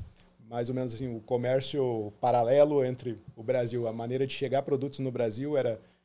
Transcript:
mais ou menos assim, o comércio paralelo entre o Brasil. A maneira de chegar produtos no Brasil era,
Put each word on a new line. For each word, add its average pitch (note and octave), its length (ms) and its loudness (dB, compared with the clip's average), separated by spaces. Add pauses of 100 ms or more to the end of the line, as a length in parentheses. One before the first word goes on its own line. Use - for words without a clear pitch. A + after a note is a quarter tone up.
(480)
mais A#2 200 -4
ou B2+ 60 -4
menos B2+ 200 -4
assim, B2+ 200 -8
o A2+ 60 -8
comércio B2 1000 0
paralelo C3 640 6
entre B2 340 -4 (160)
o A#2 80 -16
Brasil. A#2+ 460 0
A A2 40 -4
maneira A#2+ 340 -2
de B2+ 80 -6
chegar C3+ 280 0
produtos C#3 360 -2
no C3+ 120 -2
Brasil B2 460 -2
era, A#2+ 240 0 (240)